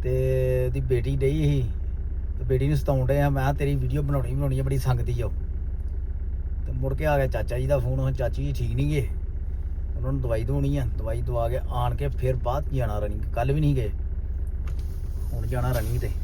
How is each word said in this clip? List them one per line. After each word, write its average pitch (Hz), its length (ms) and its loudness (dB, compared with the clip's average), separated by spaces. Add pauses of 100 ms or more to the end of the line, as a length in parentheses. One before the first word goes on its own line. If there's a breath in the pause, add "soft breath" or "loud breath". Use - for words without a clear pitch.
ਤੇ 127 640 2
ਉਹਦੀ 123 120 0
ਬੇਟੀ 127 360 2
ਡਈ 139 280 2
ਸੀ, 139 280 2 (680)
ਤੇ - 40 -4
ਬੇਟੀ 127 240 2
ਨੂੰ 147 100 4
ਸਤਾਉਣ 131 300 2
ਡਏ 143 140 4
ਆ। 143 80 4
ਮੈਂ 139 140 2
ਕਿਹਾ, 139 100 2
"ਤੇਰੀ 143 220 0
ਵੀਡੀਓ 131 260 0
ਬਣਾਉਣੀ, 135 340 0
ਬਣਾਉਣੀ 135 240 0
ਆ, 135 40 0
ਬੜੀ 135 140 2
ਸੰਗਦੀ 123 440 2
ਆ 110 40 0
ਉਹ।" 107 60 0 (1300)
ਤੇ - 60 -4
ਮੁੜ 131 260 -2
ਕੇ 147 80 -2
ਆ 147 120 4
ਗਿਆ 131 100 4
ਚਾਚਾ 120 300 -2
ਜੀ 131 100 0
ਦਾ 139 120 4
ਫੋਨ, 127 200 2
ਹੁਣ 131 140 2
ਚਾਚੀ 127 320 0
ਜੀ 143 80 0
ਠੀਕ 120 220 0
ਨਹੀਂ 143 140 2
ਗੇ, 147 200 0 (880)
ਉਹਨਾਂ 127 140 -2
ਨੂੰ 135 100 0
ਦਵਾਈ 113 220 0
ਦਵਾਉਣੀ 139 340 2
ਆ। 131 80 0
ਦਵਾਈ 113 360 -2
ਦਵਾ 120 280 0
ਕੇ 120 100 0 (100)
ਆਣ 123 260 0
ਕੇ 143 120 0
ਫਿਰ 127 280 0
ਬਾਅਦ 127 340 -2
'ਚ - 40 -4
ਜਾਣਾ 117 260 0
ਰਨਿੰਗ, - 220 -2 (120)
ਕੱਲ੍ਹ 127 200 0
ਵੀ 147 60 2
ਨਹੀਂ 147 160 4
ਗਏ, 120 140 0 (1400)
ਹੁਣ 110 140 -2
ਜਾਣਾ 127 240 0
ਰਨਿੰਗ 117 280 0
ਤੇ। 110 120 -2 (120)